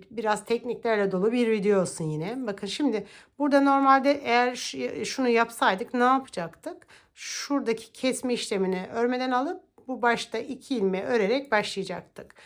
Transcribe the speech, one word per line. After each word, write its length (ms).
biraz 340
tekniklerle 680
dolu 200
bir 180
video 300
olsun 240
yine. 420
Bakın 200
şimdi 400
burada 220
normalde 640
eğer 300
ş-, 500
şunu 240
yapsaydık 640
ne 80
yapacaktık? 840
Şuradaki 760
kesme 420
işlemini 600
örmeden 360
alıp 320
bu 140
başta 360
iki 380
ilmeği 280
örerek 480
başlayacaktık. 840